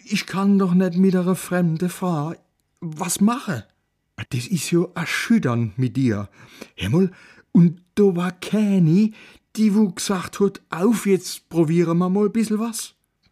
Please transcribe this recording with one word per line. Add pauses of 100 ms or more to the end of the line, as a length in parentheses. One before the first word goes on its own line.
(120)
ich
kann
doch
nicht
mit
einer
fremden
Frau (460)
was
machen.“ (540)
„Ah,
das
ist
ja (100)
erschütternd
mit
dir. (460)
Hör
mal, (400)
und (140)
da
war
keine, (460)
die
wo
gesagt
hat,
auf,
jetzt
probieren
wir
mal
ein
bisschen
was.“ (380)